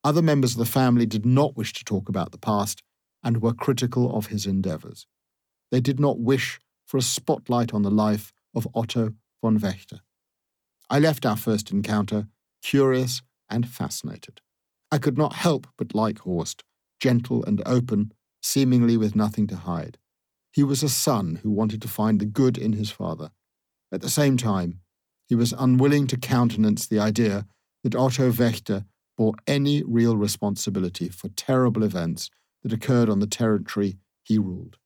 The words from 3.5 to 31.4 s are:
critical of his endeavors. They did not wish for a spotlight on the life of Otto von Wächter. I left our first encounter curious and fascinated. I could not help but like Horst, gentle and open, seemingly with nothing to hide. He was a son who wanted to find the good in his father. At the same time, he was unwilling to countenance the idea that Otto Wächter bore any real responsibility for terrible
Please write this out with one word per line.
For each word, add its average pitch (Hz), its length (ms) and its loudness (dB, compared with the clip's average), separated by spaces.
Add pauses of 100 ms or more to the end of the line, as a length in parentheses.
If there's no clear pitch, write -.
critical 123 640 0
of 104 100 -4
his 104 200 -6
endeavors. 95 600 -4 (640)
They 127 100 4
did 127 180 0
not 143 220 2
wish 127 400 0 (240)
for - 120 -6
a 127 60 2
spotlight 120 720 -2
on 104 80 0
the 101 80 0
life 107 420 0 (220)
of 117 200 -4
Otto 113 400 -2 (280)
von 110 160 2
Wächter. 95 420 -6 (880)
I 139 100 2
left 151 280 2
our 107 100 0
first 107 340 -2
encounter 104 580 -2 (340)
curious 131 600 2 (260)
and 117 200 -2
fascinated. - 720 -10 (500)
I 151 80 2
could 127 200 0
not 151 160 0
help 160 320 0 (100)
but - 180 -8
like 107 260 -2
Horst, 85 440 -6 (340)
gentle 120 460 0
and 107 220 -2
open, 123 480 0 (260)
seemingly 123 560 2
with 107 180 0
nothing 104 340 0
to 95 80 -8
hide. 85 420 -8 (520)
He 143 120 2
was 139 200 2
a 151 60 0
son 104 480 -2
who 107 140 -4
wanted 107 320 -2
to 110 60 -10
find 110 300 0
the 104 60 0
good 123 320 2
in 110 160 -2
his 104 180 -4
father. 80 400 -10 (640)
At 92 80 -6
the - 80 -8
same 139 300 2
time, 92 420 -2 (460)
he 127 80 0
was 117 180 2
unwilling 135 540 4
to 131 100 -4
countenance 117 680 2
the 107 120 0
idea 104 480 0 (360)
that 120 120 -2
Otto 127 380 2
Wächter 110 540 -2 (280)
bore 110 200 2 (120)
any 143 360 2
real 117 340 2
responsibility 98 960 -2
for - 180 -14
terrible 123 540 0